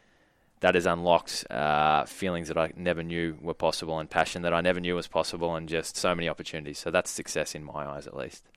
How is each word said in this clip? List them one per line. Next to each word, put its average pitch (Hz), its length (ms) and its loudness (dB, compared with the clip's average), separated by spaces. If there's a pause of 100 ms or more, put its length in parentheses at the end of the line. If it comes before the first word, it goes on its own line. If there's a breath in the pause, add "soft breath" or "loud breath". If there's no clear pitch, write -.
(600 soft breath)
that 92 160 6
has 87 100 4
unlocked, 85 640 4
uh, 76 540 4
feelings 85 420 -4
that 76 100 -4
I 80 200 2
never 85 260 0
knew 82 380 -2
were 80 120 -4
possible, 80 460 -2
and 78 100 -6
passion 85 340 2
that 85 120 2
I 85 60 4
never 90 180 2
knew 87 160 -2
was 85 140 -4
possible, 82 480 0
and 80 120 -8
just 80 280 -4
so 90 180 2
many 85 140 -2
opportunities. 73 500 -8
So 85 140 -6
that's 90 180 2
success - 460 -4
in 76 80 -12
my 73 200 -8
eyes, 71 220 -10
at - 100 -12
least. - 280 -10 (120)